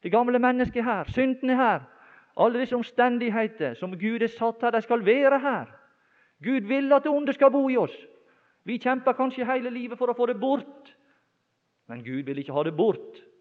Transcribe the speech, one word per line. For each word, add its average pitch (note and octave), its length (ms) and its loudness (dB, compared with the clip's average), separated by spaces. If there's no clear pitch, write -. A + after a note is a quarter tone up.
Det F3+ 80 -6
gamle A#3+ 280 2
mennesket B3 440 0
her, G#3+ 280 -2
synden C4 380 0
er B3+ 60 2
her. A3+ 240 2
Alle A#3 240 4
disse B3 140 -4
omstendigheter A3+ 960 0
som F#3 260 -10
Gud A3 200 -2
har A3+ 80 0
satt A3+ 340 -4
her, A#3+ 100 0
de A3+ 100 0
skal A3+ 240 0
være C4+ 340 4
her. B3 260 -2
Gud B3+ 260 -2
vil C#4 240 2
at C#4 100 4
det D4+ 80 -2
onde C#4+ 220 0
skal C4+ 180 6
bo C4+ 180 2
i B3+ 80 2
oss. F3+ 180 0
Vi A#3 140 -6
kjemper B3+ 400 0
kanskje B3+ 280 -2
hele B3+ 280 -2
livet A#3+ 240 -10
for B3 140 -2
å A#3+ 40 -2
få A#3+ 140 0
det A3+ 100 -4
bort, - 540 -4
men A#2+ 160 -14
Gud C3 240 -8
vil C#3 100 -6
ikke C#3+ 160 -10
ha D3 100 0
det D#3 140 -4
bort. - 400 0